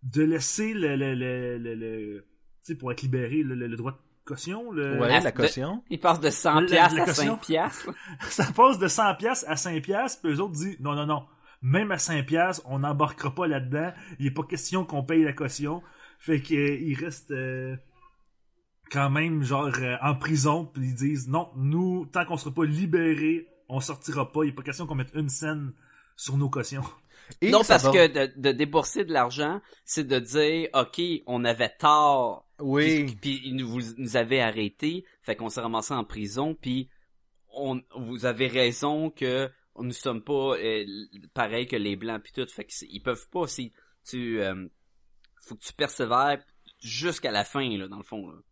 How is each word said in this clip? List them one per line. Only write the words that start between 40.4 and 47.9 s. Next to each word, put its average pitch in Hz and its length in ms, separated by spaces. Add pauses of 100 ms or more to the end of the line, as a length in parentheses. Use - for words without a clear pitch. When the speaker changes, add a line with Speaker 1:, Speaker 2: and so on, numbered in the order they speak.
Speaker 3:
euh, 107 260 (500)
pareils 120 340
que 123 100
les 101 180
Blancs, 110 260
puis - 120
tout, 131 180
fait - 140
que - 80
c'est, - 160
ils 98 100
peuvent 120 300
pas, 175 180
si 120 240 (320)
tu, 117 380
euh, 95 260 (720)
faut - 160
que - 80
tu - 80
persévères 139 720 (380)
jusqu'à 131 500
la 104 140
fin, 135 320
là, 95 100
dans 98 100